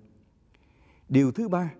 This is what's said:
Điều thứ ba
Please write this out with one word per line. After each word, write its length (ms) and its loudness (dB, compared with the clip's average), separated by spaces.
Điều 220 4
thứ 160 -6
ba 320 -4